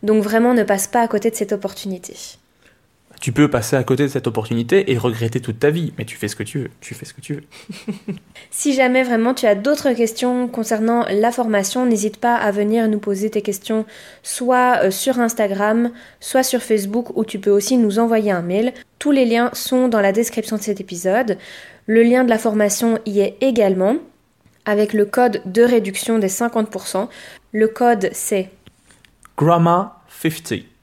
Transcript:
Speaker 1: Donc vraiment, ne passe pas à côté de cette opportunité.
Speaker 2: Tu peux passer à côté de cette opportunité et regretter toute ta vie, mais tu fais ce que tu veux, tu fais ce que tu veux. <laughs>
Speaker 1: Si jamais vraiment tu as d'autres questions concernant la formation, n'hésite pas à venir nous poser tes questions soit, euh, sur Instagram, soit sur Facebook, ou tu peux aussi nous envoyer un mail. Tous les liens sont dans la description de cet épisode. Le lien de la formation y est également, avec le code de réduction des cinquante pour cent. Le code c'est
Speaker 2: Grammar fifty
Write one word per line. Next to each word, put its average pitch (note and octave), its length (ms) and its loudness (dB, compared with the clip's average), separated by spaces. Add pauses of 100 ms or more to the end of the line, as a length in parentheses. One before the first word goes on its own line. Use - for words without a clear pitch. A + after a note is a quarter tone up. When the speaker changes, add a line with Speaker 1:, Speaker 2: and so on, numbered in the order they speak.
Speaker 1:
Donc G#3+ 220 2
vraiment, A3+ 320 2
ne A3+ 80 4
passe G3 240 0
pas A#3+ 140 0
à A3+ 60 2
côté G#3+ 220 0
de A3 60 -8
cette G3+ 180 -4
opportunité. F#3+ 640 -8 (1040)
Speaker 2:
Tu C3 100 -4
peux D3 180 4
passer B2+ 280 0
à B2 80 2
côté C3+ 180 2
de C#3 60 0
cette C3 180 -4
opportunité A#2 640 0
et B2+ 60 2
regretter A#2 420 -2
toute A#2 180 -8
ta D3 120 2
vie, D#3+ 280 -4
mais A2 60 -8
tu - 140 -14
fais G#2 100 -6
ce G#2 80 -6
que - 80 -8
tu B2 160 -8
veux, B2 100 -8 (120)
tu - 120 -18
fais - 120 -16
ce - 80 -20
que - 80 -20
tu C#3+ 140 -8
veux. C#3 80 -14 (440)
<laughs> G3+ 280 -10 (360)
Speaker 1:
Si - 220 -2
jamais C4 300 2
vraiment A#3+ 300 0
tu B3+ 140 0
as G#3 80 4
d'autres C4+ 380 0
questions A#3+ 560 -2
concernant A3+ 600 0
la G#3+ 220 2
formation, A3+ 540 -2
n'hésite G#3+ 320 0
pas A#3+ 180 2
à G#3+ 160 0
venir G#3+ 380 0
nous G#3+ 100 0
poser G#3 300 -4
tes G#3+ 120 -2
questions G#3+ 440 -4 (360)
soit, B3 600 2
euh, F#3+ 80 2
sur B3 280 -2
Instagram, A3 720 0 (280)
soit - 240 0
sur B3 180 -2
Facebook, A3 540 -2
ou A3+ 80 0
tu G#3+ 160 -6
peux G3+ 100 -2
aussi G3+ 280 4
nous G#3+ 220 2
envoyer A3 320 2
un F3+ 100 0
mail. G3+ 320 -2 (260)
Tous D4 120 0
les C4+ 140 4
liens A#3 280 2
sont B3+ 340 0
dans A3+ 140 2
la G3 100 4
description A3+ 460 -2
de G3+ 40 -6
cet G3+ 200 -6
épisode. F#3 560 -2 (500)
Le A3+ 160 6
lien B3 220 4
de A#3 40 0
la A3+ 80 4
formation A3 680 0
y G#3 160 0
est - 180 -2
également, G#3+ 560 2 (680)
avec G#3 260 0
le G#3 140 2
code G#3+ 400 2
de F#3+ 180 2
réduction A3+ 560 0
des G3 100 0
cinquante A3+ 400 -2
pour - 180 -10
cent. G3 200 -4 (460)
Le A3 160 2
code A3+ 420 2
c'est F#3+ 380 -4 (880)
Speaker 2:
Grammar E3+ 720 2
fifty - 600 -6 (160)